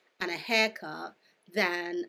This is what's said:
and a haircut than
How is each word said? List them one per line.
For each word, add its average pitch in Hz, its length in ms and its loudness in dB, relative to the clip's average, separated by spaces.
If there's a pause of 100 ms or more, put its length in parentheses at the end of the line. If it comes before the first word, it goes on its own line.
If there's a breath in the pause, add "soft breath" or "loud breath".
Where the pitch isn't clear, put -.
(200 soft breath)
and 180 100 -2
a 170 60 -4
haircut 175 800 0 (380 soft breath)
than 175 560 0